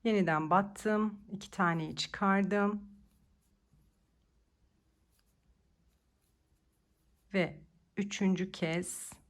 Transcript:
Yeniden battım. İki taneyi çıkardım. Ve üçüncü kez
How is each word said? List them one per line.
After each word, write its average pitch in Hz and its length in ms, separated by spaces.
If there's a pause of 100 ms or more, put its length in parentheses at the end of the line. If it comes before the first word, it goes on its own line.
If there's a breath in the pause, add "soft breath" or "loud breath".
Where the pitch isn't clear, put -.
Yeniden 170 460
battım. 208 680 (140)
İki - 180
taneyi 165 460
çıkardım. 202 840 (4000)
Ve 180 260 (360)
üçüncü 190 560
kez 170 600 (180)